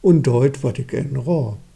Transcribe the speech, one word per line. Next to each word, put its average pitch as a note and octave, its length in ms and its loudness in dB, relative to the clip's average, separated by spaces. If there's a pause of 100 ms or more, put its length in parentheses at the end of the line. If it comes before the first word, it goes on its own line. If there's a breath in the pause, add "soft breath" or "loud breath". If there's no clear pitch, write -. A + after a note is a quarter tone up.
und E3 240 4
deut, C3+ 380 2
was B2 160 -4
ich - 140 -8
ihnen C3+ 240 -4
rah. B2 400 -4 (180)